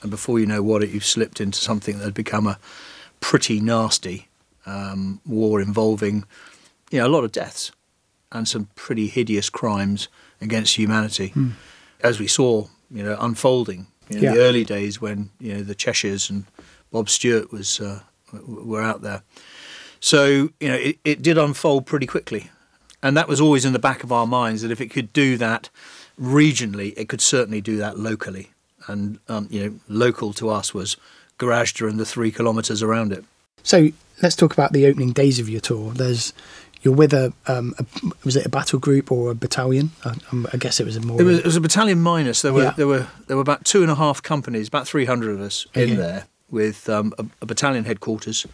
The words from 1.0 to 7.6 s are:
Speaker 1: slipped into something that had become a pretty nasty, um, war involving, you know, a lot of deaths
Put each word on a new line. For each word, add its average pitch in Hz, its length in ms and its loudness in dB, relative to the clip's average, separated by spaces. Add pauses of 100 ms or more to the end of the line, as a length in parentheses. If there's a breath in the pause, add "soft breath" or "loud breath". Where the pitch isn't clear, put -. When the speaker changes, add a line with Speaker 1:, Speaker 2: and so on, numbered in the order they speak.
Speaker 1:
slipped - 380 -2
into 98 180 -4
something 104 380 -4
that 101 80 -10
had 101 80 -6
become 107 340 -2
a 98 120 -4 (600 loud breath)
pretty - 400 0
nasty, 110 680 -2 (360)
um, 98 600 -8
war 107 340 0
involving, 104 640 0 (680 soft breath)
you 135 80 0
know, 117 80 4
a - 20 4
lot 151 140 4
of 110 80 -4
deaths - 400 -8 (600)